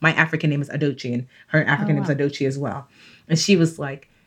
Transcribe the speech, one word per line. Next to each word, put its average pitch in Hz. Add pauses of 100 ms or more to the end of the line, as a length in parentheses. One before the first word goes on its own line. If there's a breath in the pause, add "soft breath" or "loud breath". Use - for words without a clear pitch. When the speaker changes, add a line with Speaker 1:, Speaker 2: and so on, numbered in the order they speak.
Speaker 1:
My 156
African 160
name 143
is 139
Adochi, 143
and 123 (200 soft breath)
her 156
African 151
Speaker 2:
Oh, 139
Speaker 1:
name -
is -
Speaker 2:
wow. 139
Speaker 1:
Adochi 143
as 135
well. 135 (400 soft breath)
And 165
she 202
was 165
like, 143 (180)